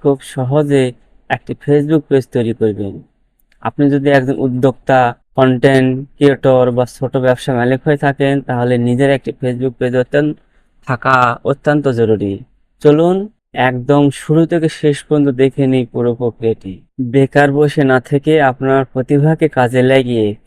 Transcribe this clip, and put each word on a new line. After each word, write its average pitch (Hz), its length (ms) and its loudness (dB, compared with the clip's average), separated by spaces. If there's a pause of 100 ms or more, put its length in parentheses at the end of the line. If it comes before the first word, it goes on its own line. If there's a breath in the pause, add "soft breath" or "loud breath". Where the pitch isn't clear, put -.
খুব 143 200 0
সহজে 135 720 -2 (380)
একটি - 240 -6
Facebook 147 460 0
পেজ 135 320 -2
তৈরি 117 220 -2
করবেন। 107 480 -6 (600)
আপনি - 280 -2
যদি 139 200 0
একজন 139 300 2
উদ্যোক্তা, 127 760 0 (200)
কন্টেন্ট 131 800 2
ক্রিয়েটর 131 560 2
বা 120 140 -2
ছোট 127 320 -8
ব্যবসা 127 360 -2
মালিক 123 320 0
হয়ে 147 120 0
থাকেন, 139 440 -2
তাহলে 123 360 -2
নিজের 123 320 0
একটি 139 220 -2
Facebook 127 400 -6
পেজ 123 260 -4
অত্যন্ত, 147 400 -2 (500)
থাকা 127 560 0
অত্যন্ত 143 440 -2
জরুরি। 107 520 0 (400)
চলুন 175 500 2 (240)
একদম 131 560 0
শুরু 156 360 0
থেকে 160 240 -2
শেষ 147 340 -2
পর্যন্ত 147 260 0
দেখে 131 380 0
নিই 131 180 0
পুরো 120 300 -4
প্রক্রিয়াটি। 113 680 -6 (200)
বেকার 135 500 2
বসে 147 320 0
না 131 160 2
থেকে 147 420 0
আপনার 135 440 0
প্রতিভাকে 147 640 0
কাজে 123 320 0
লাগিয়ে 123 540 0 (120)